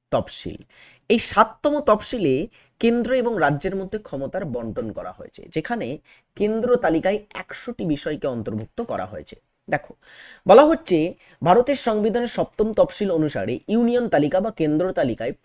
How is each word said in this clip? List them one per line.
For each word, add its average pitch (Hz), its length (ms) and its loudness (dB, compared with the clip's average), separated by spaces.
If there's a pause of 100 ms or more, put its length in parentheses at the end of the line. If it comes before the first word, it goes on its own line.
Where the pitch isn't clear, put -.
(120)
তফসিল। - 440 -4 (560)
এই 233 60 6 (120)
সাততম 226 440 2 (140)
তফসিলে 202 460 2 (480)
কেন্দ্র 233 280 2 (120)
এবং 233 100 -2 (120)
রাজ্যের 147 360 0
মধ্যে 190 260 -8
ক্ষমতার 143 380 -8 (100)
বন্টন 117 320 -6 (120)
করা 90 200 -10
হয়েছে, - 240 -18 (120)
যেখানে 170 320 -4 (520)
কেন্দ্র 220 300 0 (160)
তালিকায় 170 340 2 (240)
একশোটি - 420 -12 (100)
বিষয়কে 147 320 -6 (100)
অন্তর্ভুক্ত 110 420 -8 (120)
করা 95 220 -4
হয়েছে। 80 240 -14 (380)
দেখো, - 180 -8 (560)
বলা 233 220 10
হচ্ছে 185 280 2 (500)
ভারতের 247 380 6
সংবিধানের 220 520 0
সপ্তম 214 300 -2 (100)
তফসিল 196 400 2
অনুসারে 127 360 -2 (180)
ইউনিয়ন 240 420 2
তালিকা 147 300 2
বা 220 60 -4 (100)
কেন্দ্র 160 380 0
তালিকায় 123 340 -2 (120)